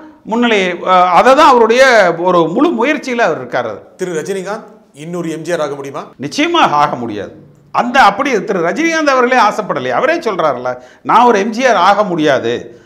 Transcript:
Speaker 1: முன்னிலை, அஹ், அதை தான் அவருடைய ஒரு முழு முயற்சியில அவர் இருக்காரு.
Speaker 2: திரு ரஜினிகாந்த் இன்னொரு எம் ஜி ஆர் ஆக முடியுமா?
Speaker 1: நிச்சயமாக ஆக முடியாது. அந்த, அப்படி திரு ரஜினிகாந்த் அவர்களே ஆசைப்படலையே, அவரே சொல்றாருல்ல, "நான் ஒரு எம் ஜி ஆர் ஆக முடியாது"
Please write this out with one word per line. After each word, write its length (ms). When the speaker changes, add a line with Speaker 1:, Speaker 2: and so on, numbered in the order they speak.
Speaker 1:
முன்னிலை, 500
அஹ், 360
அதை 260
தான் 140
அவருடைய 680
ஒரு 300
முழு 220
முயற்சியில 500
அவர் 280
இருக்காரு. 500
Speaker 2:
திரு 240
ரஜினிகாந்த் 500
இன்னொரு 380
எம் 100
ஜி 100
ஆர் 100
ஆக 140
முடியுமா? 280
Speaker 1:
நிச்சயமாக 580
ஆக 200
முடியாது. 360
அந்த, 300
அப்படி 420
திரு 160
ரஜினிகாந்த் 480
அவர்களே 340
ஆசைப்படலையே, 480
அவரே 260
சொல்றாருல்ல, 600
"நான் 220
ஒரு 140
எம் 100
ஜி 160
ஆர் 100
ஆக 280
முடியாது" 840